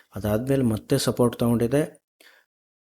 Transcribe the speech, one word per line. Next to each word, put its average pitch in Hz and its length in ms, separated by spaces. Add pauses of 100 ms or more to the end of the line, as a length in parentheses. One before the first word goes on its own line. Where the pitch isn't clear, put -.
(160)
ಅದಾದ್ಮೇಲೆ 123 480
ಮತ್ತೆ 113 340
ಸಪೋರ್ಟ್ 120 420
ತೊಗೊಂಡಿದೆ, 120 600 (920)